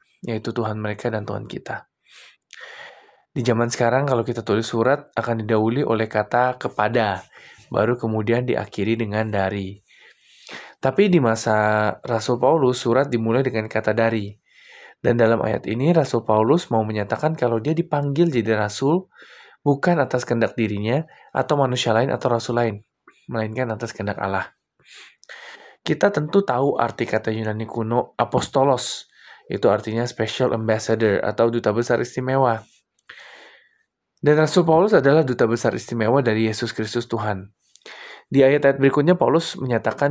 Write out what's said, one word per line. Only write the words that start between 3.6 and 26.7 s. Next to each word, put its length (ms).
sekarang, 400
kalau 160
kita 240
tulis 180
surat, 480
akan 300
didahului 400
oleh 240
kata 500
kepada, 720
baru 320
kemudian 480
diakhiri 480
dengan 340
dari. 540
Tapi 320
di 80
masa 720
Rasul 320
Paulus, 400
surat 320
dimulai 320
dengan 240
kata 240
dari. 400
Dan 240
dalam 240
ayat 240
ini, 240
Rasul 320
Paulus 480
mau 80
menyatakan 560
kalau 240
dia 160
dipanggil 560
jadi 240
rasul 560
bukan 400
atas 240
kehendak 320
dirinya 480
atau 240
manusia 320
lain 160
atau 240
rasul 240
lain, 240
melainkan 400
atas 240
kehendak 240
Allah. 400
Kita 260
tentu 320
tahu 380